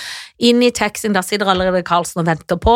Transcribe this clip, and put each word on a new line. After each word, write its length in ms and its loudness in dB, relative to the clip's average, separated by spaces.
Inn 240 4
i 80 4
taxien, 440 -2
der 100 0
sitter 240 -2
allerede 380 0
Karlsen 340 -2
og 60 -2
venter 340 -2
på 160 4